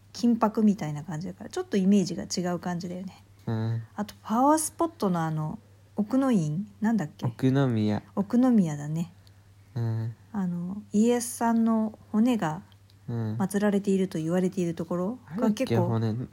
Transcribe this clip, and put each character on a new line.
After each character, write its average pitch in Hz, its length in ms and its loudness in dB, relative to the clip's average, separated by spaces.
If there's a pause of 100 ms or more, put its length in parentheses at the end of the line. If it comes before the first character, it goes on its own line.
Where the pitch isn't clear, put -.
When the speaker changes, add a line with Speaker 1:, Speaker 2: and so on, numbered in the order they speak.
(140)
Speaker 1:
金 240 220 2
箔 220 260 0
み 208 140 4
た 156 120 -6
い 151 60 -6
な 147 100 -8
感 156 180 -8
じ 185 60 -8
だ 185 60 -10
か - 120 -16
ら、 - 40 -14
ち - 80 -8
ょ 370 40 -4
っ 370 40 -6
と 220 120 -2
イ 190 100 2
メ 202 140 6
ー 170 40 2
ジ 170 100 -6
が 196 80 -8
違 180 300 -4
う 170 60 -4
感 175 200 -6
じ 175 100 -10
だ 180 60 -10
よ 185 80 -10
ね。 - 200 -16 (240)
Speaker 2:
う 117 60 -2
ん。 113 280 -2 (140)
Speaker 1:
あ 208 100 -6
と、 - 160 -16
パ 233 220 0
ワ 294 120 6
ー 311 40 4
ス - 120 -4
ポ 330 140 -2
ッ 330 40 -2
ト 202 200 -2
の、 175 140 2
あ 160 80 -2
の、 156 280 -4 (360)
奥 214 220 0
の 269 140 4
院？ 170 360 0 (140)
な 214 100 2
ん 220 60 2
だ 160 80 0
っ - 120 -8
け？ 139 80 -4
Speaker 2:
奥 131 260 0
宮。 113 520 2 (120)
Speaker 1:
奥 202 220 0
宮 214 380 4
だ 147 140 -8
ね。 170 240 -4 (600)
Speaker 2:
う 117 60 -6
ん。 113 340 -2 (200)
Speaker 1:
あ 196 120 -2
の、 180 460 -6
家 226 220 4
康 240 140 -4
さ 233 260 0
ん 226 100 4
の 220 340 0 (140)
骨 226 260 4
が 170 240 -2 (460)
Speaker 2:
う 120 60 -6
ん。 110 240 -2
Speaker 1:
祀 196 220 0
ら 208 120 2
れ 202 100 2
て 202 100 0
い 190 60 4
る 185 100 2
と 170 120 -6
言 160 120 -2
わ 180 100 2
れ 180 80 2
て 185 120 -4
い 175 40 0
る 170 80 -2
と 170 120 -6
こ 175 100 -4
ろ 190 240 -4 (180)
が 220 140 2
結 214 240 0
構、 113 200 2
Speaker 2:
あ 110 40 0
る 110 140 0
っ 117 40 -4
け？ 127 80 -6
骨、 - 80 -10